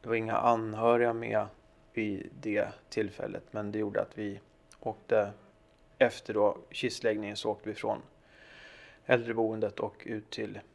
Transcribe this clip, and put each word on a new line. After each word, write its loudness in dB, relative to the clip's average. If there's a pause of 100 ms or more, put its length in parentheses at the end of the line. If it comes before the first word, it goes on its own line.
Det -12
var 2
inga 0
anhöriga 4
med 0 (480)
vid -4 (120)
det 0 (220)
tillfället, -4
men -4
det -2
gjorde 0
att -4
vi -6 (400)
åkte 0 (680)
efter 2
då 4 (140)
kistläggningen, -2
så -2
åkte -6
vi -6
från -4 (1040)
äldreboendet 2
och -6
ut -8
till -8 (160)